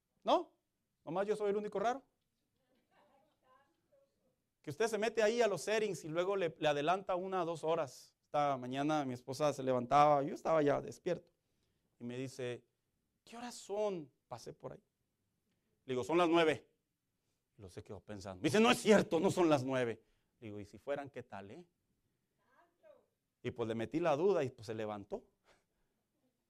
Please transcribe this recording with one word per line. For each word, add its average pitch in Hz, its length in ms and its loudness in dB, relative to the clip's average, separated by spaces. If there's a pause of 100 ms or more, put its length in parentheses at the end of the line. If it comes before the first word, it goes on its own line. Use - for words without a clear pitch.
(240)
¿No? 294 300 2 (500)
¿Nomás 190 240 -4
yo 208 80 0
soy 208 140 -2
el 202 80 0
único 208 220 -4
raro? 247 220 -2 (2500)
Que - 80 -12
usted 220 180 0
se 220 100 -2
mete 226 240 0
ahí 233 200 4
a 220 60 4
los 185 160 -2
settings 208 420 -2
y - 20 -10
luego 185 300 -2
le, 170 200 -2
le 151 120 0
adelanta 175 480 0
una 185 260 -2
o - 20 -2
dos 165 200 -6
horas. 160 500 -4 (120)
Esta 143 280 0
mañana 139 480 -2
mi 127 100 -4
esposa 139 380 -2
se 139 100 -6
levantaba, 139 640 6
yo 180 100 -4
estaba 160 280 2
ya 139 180 4
despierto. - 500 -6 (720)
Y 120 60 -12
me 120 120 -6
dice, 123 460 -8 (640)
"¿Qué 226 100 -20
horas 240 200 -12
son?". 196 540 -4 (200)
Pasé - 240 -14
por 135 180 -14
ahí. - 100 -18 (1040)
Le 131 80 -6
digo, 127 140 -2
"Son 156 120 2
las 175 120 6
nueve". 160 360 4 (920)
Y 110 40 -20
lo 95 80 -14
se - 140 -14
quedó 98 160 -14
pensando. 95 420 -12
Me 151 60 0
dice, 208 140 2
"No 240 100 6
es - 60 2
cierto, 196 420 4
no 180 120 2
son 170 180 2
las 131 160 2
nueve". 127 360 -2 (380)
Le 113 80 -14
digo, 104 140 -10
"Y 98 40 -12
si 110 120 -20
fueran, 139 320 -8
¿qué 123 140 -14
tal, 98 280 -16
eh?". 170 140 -20 (1800)
Y 120 100 -6
pues 117 160 -4
le 113 80 -4
metí 113 240 -4
la 165 160 2
duda 170 300 2
y 123 40 -4
pues - 160 -18
se 113 80 -8
levantó. 110 520 -8 (1200)